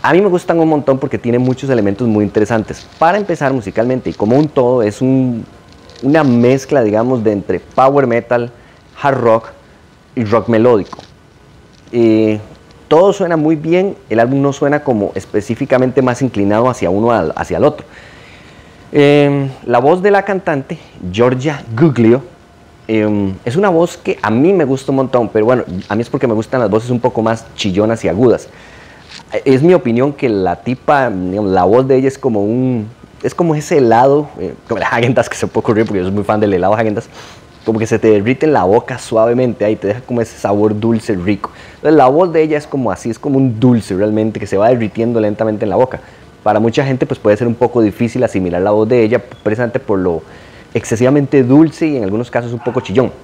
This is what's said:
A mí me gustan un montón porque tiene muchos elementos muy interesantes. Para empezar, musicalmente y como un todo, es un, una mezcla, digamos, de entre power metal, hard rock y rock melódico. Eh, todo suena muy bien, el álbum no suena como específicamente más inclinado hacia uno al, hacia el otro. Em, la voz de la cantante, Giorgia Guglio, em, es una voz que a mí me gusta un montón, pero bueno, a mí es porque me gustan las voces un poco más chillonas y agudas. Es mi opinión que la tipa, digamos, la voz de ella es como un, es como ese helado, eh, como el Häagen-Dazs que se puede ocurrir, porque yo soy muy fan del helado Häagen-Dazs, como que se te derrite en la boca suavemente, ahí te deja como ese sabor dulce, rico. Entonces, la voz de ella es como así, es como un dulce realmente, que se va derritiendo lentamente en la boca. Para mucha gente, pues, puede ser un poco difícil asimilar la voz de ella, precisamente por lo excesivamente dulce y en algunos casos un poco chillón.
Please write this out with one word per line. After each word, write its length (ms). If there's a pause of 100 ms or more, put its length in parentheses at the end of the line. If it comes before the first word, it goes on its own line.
A 120
mí 80
me 80
gustan 300
un 80
montón 300
porque 220
tiene 180
muchos 320
elementos 380
muy 180
interesantes. 640 (100)
Para 220
empezar, 340
musicalmente 560
y 40
como 220
un 120
todo, 340
es 180
un, 460 (560)
una 220
mezcla, 580
digamos, 420
de 100
entre 260
power 480
metal, 440 (480)
hard 200
rock 300 (680)
y 100
rock 240
melódico. 480 (920)
Eh, 480 (480)
todo 260
suena 240
muy 180
bien, 400 (140)
el 100
álbum 220
no 120
suena 300
como 300
específicamente 880
más 200
inclinado 480
hacia 200
uno 220
al, 240
hacia 220
el 60
otro. 220 (1080)
Em, 560 (160)
la 140
voz 220
de 100
la 120
cantante, 540 (340)
Giorgia 500 (160)
Guglio, 440 (680)
em, 460 (100)
es 140
una 100
voz 300
que 240
a 100
mí 220
me 100
gusta 300
un 20
montón, 320
pero 160
bueno, 220 (240)
a 60
mí 60
es 80
porque 160
me 80
gustan 280
las 80
voces 200
un 120
poco 200
más 240 (100)
chillonas 500
y 20
agudas. 400 (960)
Es 180
mi 120
opinión 400
que 160
la 260
tipa, 540
digamos, 420
la 140
voz 200
de 120
ella 100
es 100
como 280
un, 420 (340)
es 140
como 200
ese 240
helado, 500 (100)
eh, 140 (160)
como 100
el 60
Häagen-Dazs 420
que 80
se 120
puede 180
ocurrir, 200
porque 140
yo 60
soy 80
muy 100
fan 160
del 140
helado 200
Häagen-Dazs, 360 (560)
como 140
que 80
se 120
te 120
derrite 340
en 80
la 100
boca 340
suavemente, 680
ahí 100
te 120
deja 120
como 220
ese 160
sabor 420
dulce, 360
rico. 360 (240)
Entonces, 220
la 100
voz 240
de 100
ella 160
es 80
como 240
así, 200
es 100
como 180
un 220
dulce 340
realmente, 460
que 80
se 80
va 140
derritiendo 500
lentamente 460
en 60
la 40
boca. 240 (440)
Para 180
mucha 240
gente, 200
pues, 140
puede 160
ser 100
un 100
poco 260
difícil 420
asimilar 380
la 100
voz 160
de 160
ella, 180 (220)
precisamente 380
por 180
lo 220 (520)
excesivamente 680
dulce 440
y 100
en 80
algunos 260
casos 220
un 60
poco 200
chillón. 320 (120)